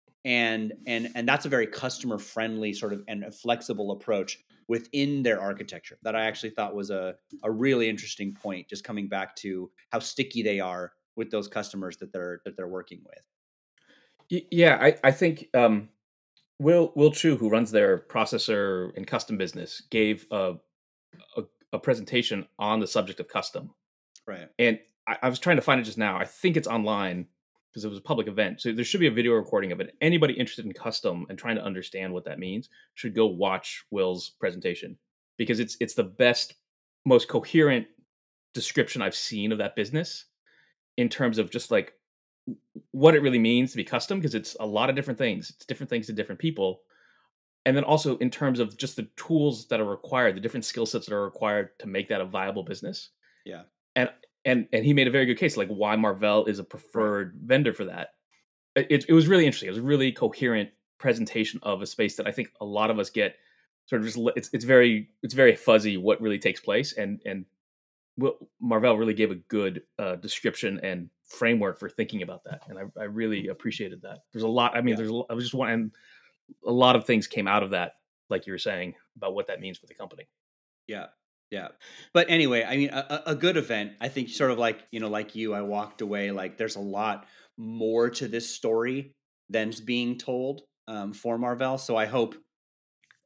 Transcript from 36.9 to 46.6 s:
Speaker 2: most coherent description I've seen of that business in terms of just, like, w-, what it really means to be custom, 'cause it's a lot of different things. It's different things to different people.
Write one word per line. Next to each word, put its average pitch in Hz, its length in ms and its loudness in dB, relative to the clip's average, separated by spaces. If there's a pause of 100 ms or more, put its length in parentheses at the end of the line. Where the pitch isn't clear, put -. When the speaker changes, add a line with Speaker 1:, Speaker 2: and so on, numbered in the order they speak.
Speaker 2:
most 123 220 6
coherent 139 580 4 (680)
description - 480 -2
I've 98 140 -2
seen 107 380 -4
of 104 60 -2
that 101 160 -4
business 131 520 -4 (720)
in 120 100 2
terms 117 300 0
of 98 120 0
just, - 200 -6
like, 107 240 0 (520)
w-, - 140 -12 (300)
what 151 240 8
it 147 80 6
really 127 160 4
means 120 320 4
to - 80 -6
be 98 60 -4
custom, 190 360 -2
'cause 127 140 0
it's - 260 -6
a 110 60 -4
lot 107 240 0
of 139 40 0
different 143 240 -4
things. 110 300 -2
It's - 160 -20
different 131 240 -10
things 113 200 -4
to 113 40 -10
different 101 300 -6
people. 98 400 -2 (800)